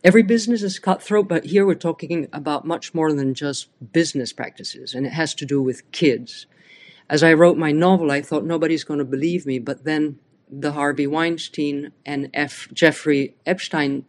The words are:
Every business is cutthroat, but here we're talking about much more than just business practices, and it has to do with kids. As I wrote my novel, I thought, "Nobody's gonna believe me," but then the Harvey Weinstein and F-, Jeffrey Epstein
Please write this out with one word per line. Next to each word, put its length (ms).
Every 200
business 400
is 160
cutthroat, 500
but 160
here 200
we're 100
talking 580
about 340
much 260
more 200
than 200
just 360
business 400
practices, 600
and 120
it 80
has 220
to 100
do 160
with 320
kids. 520
As 140
I 80
wrote 260
my 140
novel, 400
I 100
thought, 220
"Nobody's 400
gonna 220
believe 400
me," 140
but 260
then 340
the 220
Harvey 340
Weinstein 840
and 280
F-, 400
Jeffrey 600
Epstein 640